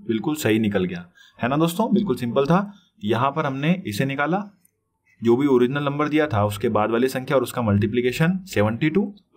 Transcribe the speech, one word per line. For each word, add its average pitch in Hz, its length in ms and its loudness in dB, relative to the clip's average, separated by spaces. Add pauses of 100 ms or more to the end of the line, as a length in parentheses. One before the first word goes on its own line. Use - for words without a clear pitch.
बिल्कुल 113 300 -2
सही 113 220 2
निकल 101 260 0
गया, 87 200 -8 (340)
है 139 100 -2
ना 143 80 -2
दोस्तों, 170 360 0
बिल्कुल 131 240 2
सिंपल 127 280 0
था। 190 260 0 (320)
यहाँ 113 280 0
पर 151 140 -4
हमने 143 280 0 (140)
इसे 135 180 -2
निकाला, 143 380 -2 (800)
जो 117 160 4
भी 143 100 2
ओरिजिनल 127 360 4
नंबर 143 260 -2
दिया 151 180 2
था 104 180 0
उसके 104 260 -2
बाद 107 200 2
वाली 117 180 2
संख्या 135 280 -2
और 127 60 2
उसका 123 200 -6
मल्टीप्लिकेशन 123 800 2
सेवेंटी 117 440 0
टू। 202 240 0 (240)